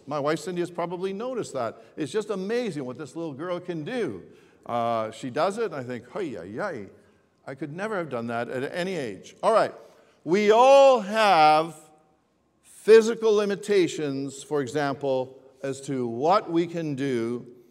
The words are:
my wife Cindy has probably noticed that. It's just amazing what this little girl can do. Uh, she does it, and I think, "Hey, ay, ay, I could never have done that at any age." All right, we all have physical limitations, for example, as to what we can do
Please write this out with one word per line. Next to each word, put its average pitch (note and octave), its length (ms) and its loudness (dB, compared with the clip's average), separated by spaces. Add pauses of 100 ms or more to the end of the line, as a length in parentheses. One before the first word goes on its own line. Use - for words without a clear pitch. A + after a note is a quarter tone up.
my C#3+ 120 -6
wife D3+ 220 -2
Cindy F3+ 200 -8
has E3+ 100 -6
probably F3 440 -6
noticed A3+ 400 -8
that. A#2+ 280 -6 (140)
It's D3+ 160 -8
just G#3 180 -4
amazing G3 540 -6
what B2 140 -10
this D3+ 160 -16
little E3 200 -8
girl F3 260 -8
can F3 240 -8
do. E3 380 -6 (420)
Uh, A#2 460 -2
she B2+ 200 -10
does F3+ 280 -2
it, A3+ 80 -4
and D#3+ 80 -10
I C3+ 80 -8
think, B2 300 -10
"Hey, E3 240 -8
ay, G#2 280 -10
ay, B2+ 220 -10 (600)
I C3+ 80 -12
could D3 200 -12
never G3+ 220 -8
have E3+ 120 -6
done A#2 200 -6
that A#2 200 -4
at C3 260 -6
any F3+ 200 -6
age." A#2+ 480 -10
All G3 100 2
right, E3 220 2 (500)
we G3+ 260 2
all C4 500 8
have E3+ 760 4 (880)
physical A3 720 6
limitations, E3 1080 -2
for D3 180 -2
example, C3+ 760 -4 (260)
as C#3 200 -8
to C3 240 -4
what D#3+ 440 0
we E3+ 160 0
can E3 280 -6
do B2 520 -4 (240)